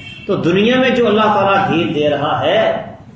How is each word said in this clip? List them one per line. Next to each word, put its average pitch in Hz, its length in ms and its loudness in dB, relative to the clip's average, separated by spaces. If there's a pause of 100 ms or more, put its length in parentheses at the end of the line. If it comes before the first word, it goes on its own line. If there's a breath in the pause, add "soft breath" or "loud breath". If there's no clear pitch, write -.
(260)
تو 190 100 0
دنیا 190 420 2
میں 262 120 2
جو 226 160 2
اللہ 208 280 2
تعالیٰ 196 340 2
ڈھیل 160 260 0
دے 147 140 0
رہا 143 320 -2
ہے، 185 540 0 (220)